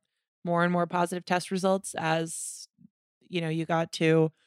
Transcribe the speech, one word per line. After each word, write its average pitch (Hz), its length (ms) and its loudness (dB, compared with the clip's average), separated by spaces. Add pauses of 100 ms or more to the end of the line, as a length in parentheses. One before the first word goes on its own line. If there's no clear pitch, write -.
(460)
more 170 180 2
and 175 80 2
more 175 160 0
positive 175 380 -2
test 180 260 -2
results 190 460 0
as, 165 720 -4 (600)
you 175 120 -4
know, 160 80 -2
you 160 160 -2
got 165 280 0
to 160 380 4 (160)